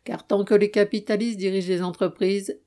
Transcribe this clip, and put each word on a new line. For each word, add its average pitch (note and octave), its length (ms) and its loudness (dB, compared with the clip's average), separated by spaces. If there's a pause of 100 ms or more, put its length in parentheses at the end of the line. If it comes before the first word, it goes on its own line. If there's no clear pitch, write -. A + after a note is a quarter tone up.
Car - 200 -8
tant G3+ 200 0
que A3+ 80 0
les G#3 180 4
capitalistes G#3 680 0
dirigent F#3 300 -2
les F3+ 140 0
entreprises, F#3+ 840 -2